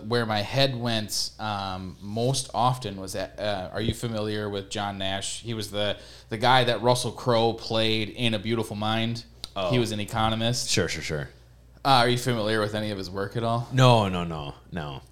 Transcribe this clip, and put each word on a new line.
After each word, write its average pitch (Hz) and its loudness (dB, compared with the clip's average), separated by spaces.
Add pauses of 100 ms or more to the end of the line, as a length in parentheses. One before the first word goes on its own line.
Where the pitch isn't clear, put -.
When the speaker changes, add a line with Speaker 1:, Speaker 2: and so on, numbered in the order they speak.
Speaker 1:
where 120 0
my 107 0
head 135 0
went, 113 -4
um, 95 -6
most 113 -2
often 113 0
was 95 -10
at, 95 -6
uh, 98 -2
are 104 -4
you 113 0
familiar 107 -4
with 98 -6
John 101 -4
Nash? 98 -4
He 117 -8
was 101 -6
the, 101 -2 (320)
the 113 -4
guy 123 6
that 117 0
Russell 120 2
Crowe 113 2
played 110 0
in 117 0
A 104 -4
Beautiful 110 -2
Mind. 113 -2 (300)
Speaker 2:
Oh. 92 -2
Speaker 1:
He 123 4
was 110 0
an 104 -4
economist. 113 0
Speaker 2:
Sure, 87 2
sure, 80 -6
sure. 73 -4 (560)
Speaker 1:
Uh, 139 4
are 123 6
you 123 2
familiar 110 0
with 104 -2
any 107 -2
of 101 -4
his 95 -8
work 98 -6
at 117 -2
all? 117 -2
Speaker 2:
No, 123 8
no, 90 -2
no, 76 -6 (180)
no. 73 -8 (100)